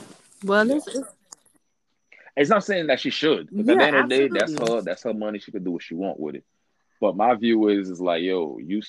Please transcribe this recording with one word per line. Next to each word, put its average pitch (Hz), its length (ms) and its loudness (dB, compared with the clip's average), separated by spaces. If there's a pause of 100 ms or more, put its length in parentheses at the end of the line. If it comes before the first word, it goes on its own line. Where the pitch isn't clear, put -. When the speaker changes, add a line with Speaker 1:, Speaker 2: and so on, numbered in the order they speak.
(440)
Speaker 1:
Well, 208 240 2
Speaker 2:
yeah. 269 80 0
Speaker 1:
it's, 302 120 -4
it's 269 200 -6 (1300)
Speaker 2:
It's 143 140 2
not 196 140 4
saying 180 240 -2
that 127 120 2
she 113 120 -4
should, 107 380 0
'cause 87 100 -8 (100)
at - 80 6
the 359 60 6
Speaker 1:
Yeah, - 40 6
Speaker 2:
end 147 80 2
of 127 140 2
the 127 60 2
day, 139 120 4
that's 117 260 0
Speaker 1:
absolutely. 117 240 0
Speaker 2:
her, 110 40 -2
that's 90 220 -6
her 113 100 -4
money. 107 260 -6
She - 120 -20
could 98 120 -8
do 92 80 -4
what 85 120 -6
she - 100 -14
want 90 260 -6
with 73 160 -8
it. - 80 -14 (560)
But 98 160 0
my 117 200 4
view 110 320 4
is, 101 220 2
is 87 120 -8
like, 87 220 0
yo, 87 340 -2
you, 87 320 -6